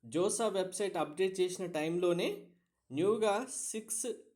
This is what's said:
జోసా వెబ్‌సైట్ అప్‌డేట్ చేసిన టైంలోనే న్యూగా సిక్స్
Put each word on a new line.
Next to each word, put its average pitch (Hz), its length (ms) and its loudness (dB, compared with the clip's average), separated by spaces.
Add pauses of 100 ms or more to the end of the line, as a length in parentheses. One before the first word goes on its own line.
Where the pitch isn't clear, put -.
(180)
జోసా 208 320 2 (100)
వెబ్‌సైట్ 185 460 -2
అప్‌డేట్ 185 360 0
చేసిన 180 240 0 (140)
టైంలోనే 175 500 2 (720)
న్యూగా 214 360 4 (360)
సిక్స్ - 340 -6 (300)